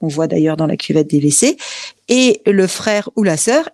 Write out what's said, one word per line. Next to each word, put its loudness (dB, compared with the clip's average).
qu'on -4
voit -2
d'ailleurs 0
dans 0
la -2
cuvette 0
des 2
W 2
C. 2
Et 2
le 2
frère -4
ou 0
la 0
sœur, 0